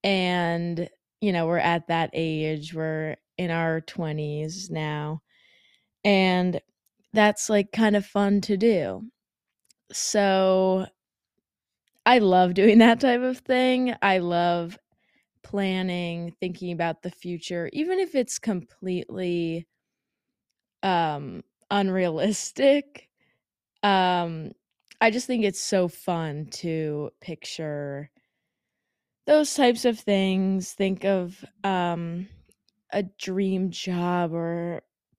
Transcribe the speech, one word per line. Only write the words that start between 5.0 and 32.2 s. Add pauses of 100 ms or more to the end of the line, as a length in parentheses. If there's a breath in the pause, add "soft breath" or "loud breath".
and (520)
that's,
like,
kind
of
fun
to
do. (880)
So (1160)
I
love
doing
that
type
of
thing.
I
love (680)
planning,
thinking
about
the
future,
even
if
it's
completely, (1160)
um, (280)
unrealistic. (720)
Um, (500)
I
just
think
it's
so
fun
to (100)
picture (1160)
those
types
of
things.
Think
of, (200)
um, (640)